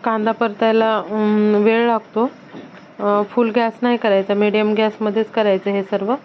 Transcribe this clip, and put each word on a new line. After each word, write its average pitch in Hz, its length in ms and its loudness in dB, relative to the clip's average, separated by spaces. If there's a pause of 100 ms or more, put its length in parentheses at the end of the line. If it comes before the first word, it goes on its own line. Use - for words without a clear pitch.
कांदा 220 280 0
परतायला, 220 640 0
अम, 214 640 0
वेळ 226 220 2
लागतो. 226 440 -2 (680)
अ, 208 320 0
फुल 233 200 0
गॅस 226 220 0 (100)
नाही 240 140 2
करायचा, 202 380 0
मीडियम 208 400 2
गॅसमध्येच 214 560 -2
करायचं 202 400 0
हे 202 120 -2
सर्व. 196 320 -2 (100)